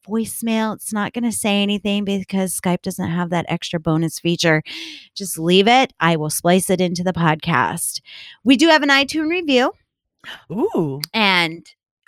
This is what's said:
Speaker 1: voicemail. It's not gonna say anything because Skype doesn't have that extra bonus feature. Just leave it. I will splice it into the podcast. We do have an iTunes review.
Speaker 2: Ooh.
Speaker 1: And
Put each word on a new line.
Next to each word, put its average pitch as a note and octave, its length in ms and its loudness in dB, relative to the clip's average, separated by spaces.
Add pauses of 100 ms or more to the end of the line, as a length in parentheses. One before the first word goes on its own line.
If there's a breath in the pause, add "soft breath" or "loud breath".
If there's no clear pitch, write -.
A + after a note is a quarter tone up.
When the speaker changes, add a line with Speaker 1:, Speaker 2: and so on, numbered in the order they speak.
Speaker 1:
voicemail. A3 680 -2
It's - 180 -12
not G#3 200 -4
gonna A#3+ 200 -2
say G3+ 280 0
anything G3+ 440 -2
because F#3+ 520 -4
Skype F3+ 240 -2
doesn't F3+ 280 -6
have F3 220 -4
that E3+ 180 -2
extra - 280 -6
bonus D#3+ 420 -2
feature. E3 440 2 (520 loud breath)
Just F#3+ 220 -8
leave F3+ 300 4
it. B3+ 320 4
I E3 160 2
will D3+ 140 -2
splice F3 400 2
it F3+ 100 2
into F3 240 -2
the F#3 100 0
podcast. D#3 840 0 (460 loud breath)
We C4 100 8
do D#4 140 4
have D#4 140 6
an D4 60 0
iTunes C#4 400 0
review. D#4 440 2 (800 loud breath)
Speaker 2:
Ooh. F3 500 -2 (120)
Speaker 1:
And F3 560 0 (380)